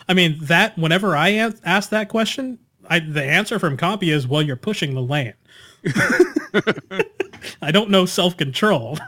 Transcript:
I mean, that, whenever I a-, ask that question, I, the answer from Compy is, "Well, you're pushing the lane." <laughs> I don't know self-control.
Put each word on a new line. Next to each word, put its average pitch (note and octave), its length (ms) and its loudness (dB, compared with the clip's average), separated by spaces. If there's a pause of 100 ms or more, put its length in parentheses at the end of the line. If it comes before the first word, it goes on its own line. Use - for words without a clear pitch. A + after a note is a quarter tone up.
I F#3 60 2
mean, E3+ 300 4
that, F3+ 340 2
whenever E3+ 380 2
I D#3+ 140 4
a-, A3 240 0 (120)
ask G3 240 0
that G#3+ 180 -2
question, A3+ 520 -4 (280)
I, E3+ 120 2
the D3+ 240 -4
answer F#3+ 340 0
from D3+ 200 -2
Compy F#3 360 0
is, C#3 140 0
"Well, D3+ 160 0
you're C#3+ 120 -4
pushing E3 380 -4
the C3 80 -4
lane." B2+ 320 -2 (260)
<laughs> - 260 -16 (1800)
I D3 100 -4
don't G3+ 180 2
know F#3+ 160 6
self-control. E3 1040 0